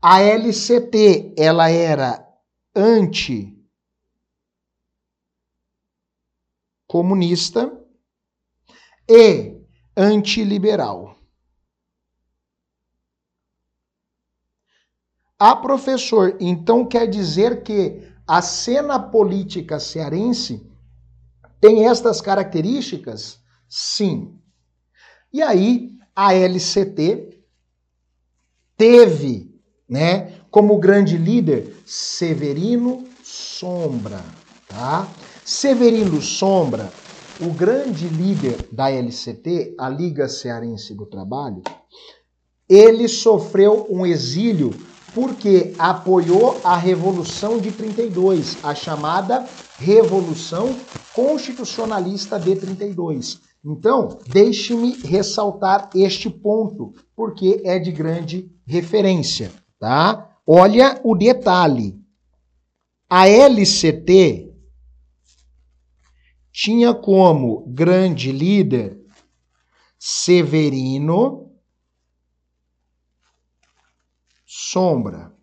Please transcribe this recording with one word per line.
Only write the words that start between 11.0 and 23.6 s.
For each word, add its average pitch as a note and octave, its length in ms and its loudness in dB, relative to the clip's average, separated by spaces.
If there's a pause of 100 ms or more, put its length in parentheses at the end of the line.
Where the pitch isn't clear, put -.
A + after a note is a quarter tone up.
Ah, A3 160 6
professor, B3+ 840 -2
então F3+ 440 0
quer A#3 220 -2
dizer G3+ 560 -4
que G3+ 400 -6 (240)
a E3+ 160 2
cena C#4 560 -4
política F#3 800 -4
cearense D#3 920 -8 (920)
tem A3 260 6
estas A#3 340 0
características? F#3 1200 -6 (280)